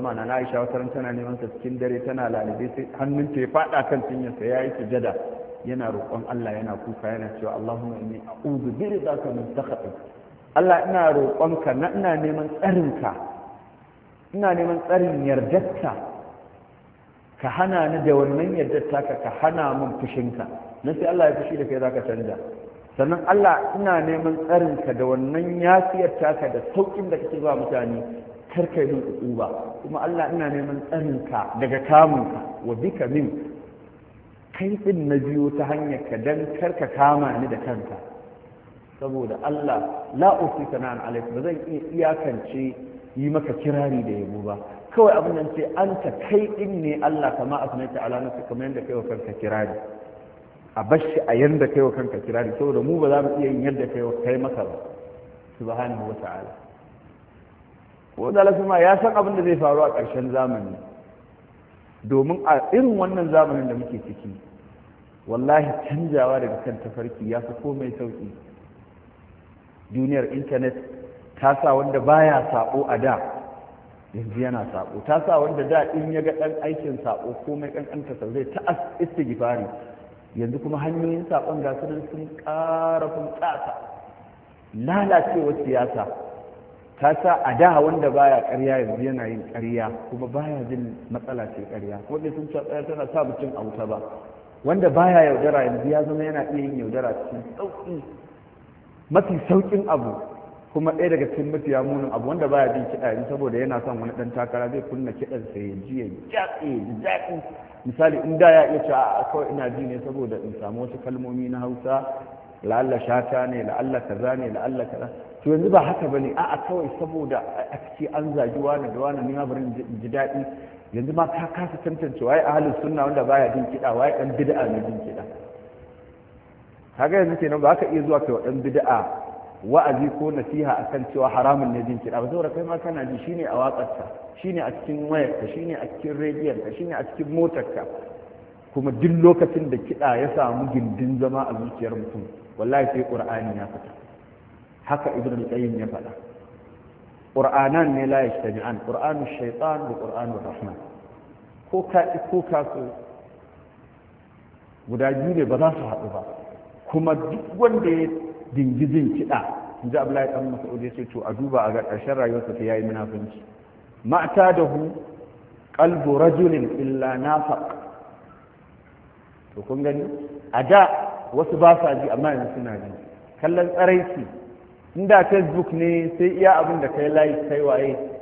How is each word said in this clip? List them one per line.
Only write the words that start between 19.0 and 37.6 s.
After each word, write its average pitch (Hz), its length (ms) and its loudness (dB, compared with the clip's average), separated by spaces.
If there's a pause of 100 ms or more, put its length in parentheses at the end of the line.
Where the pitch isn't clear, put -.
ka - 80 -4 (100)
hana 156 340 2
min 131 260 -4
fushinka. 120 460 -4 (360)
Na 143 120 -2
sai 170 120 -2
Allah 170 220 6
ya 147 80 2
fushi 151 200 -4
da 143 100 -2
kai, 131 120 -4
za 127 120 0
ka 127 100 -2
canja. 113 360 -4 (600)
Sannan 165 300 0
Allah, 185 320 6 (180)
ina 190 240 2
neman 160 460 0
tsarinka 156 460 2
da 123 120 -2
wannan 151 560 0
yafiyar 185 580 4
taka 156 300 2
da 120 120 -2 (140)
sauƙin 196 360 0
da 165 80 0
kake 156 200 -6
ba 147 160 0
mutane, 120 480 -2 (500)
kar 175 220 0
ka 165 60 2
yi 143 60 4
min 135 160 -2 (200)
uquba. 117 240 -2 (360)
Kuma 151 180 -6
Allah, 160 320 -2
ina 160 180 -2
neman 143 380 -4
tsarinka 131 580 -2 (140)
daga 131 260 0
kamunka, 151 540 6 (240)
wa 117 100 -4
bika 139 320 -2
min, 127 480 -2 (1040)
kai 196 240 -2
din 185 240 2
na 143 80 4
biyo 143 420 2
ta 151 80 0
hanyar 147 460 -2
ka, 113 60 -4
dan 147 280 0 (140)
kar 175 160 0
ka 147 140 -4
kama 143 500 4
ni 131 80 -2
da 113 160 -4